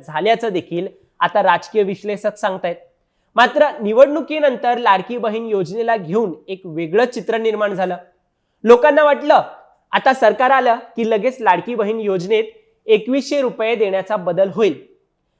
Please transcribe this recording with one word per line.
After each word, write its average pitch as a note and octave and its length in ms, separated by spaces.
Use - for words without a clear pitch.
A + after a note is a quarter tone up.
झाल्याचं G#3+ 420
देखील F3 380
आता F#3 240
राजकीय F#3 400
विश्लेषक G3+ 540
सांगतायत. F#3 380
मात्र B3+ 320
निवडणुकीनंतर B3+ 960
लाडकी A3+ 400
बहीण A3+ 280
योजनेला A3 520
घेऊन F#3 360
एक F#3+ 180
वेगळं E3+ 400
चित्र A3+ 320
निर्माण G#3+ 360
झालं. F#3 220
लोकांना C#4+ 400
वाटलं, C#4+ 380
आता G#3 220
सरकार B3+ 360
आलं B3+ 260
की A#3 340
लगेच A3 320
लाडकी F#3+ 340
बहीण A3 240
योजनेत G3+ 440
एकवीसशे B3 560
रुपये A3 340
देण्याचा F#3+ 400
बदल F#3 400
होईल. F3+ 380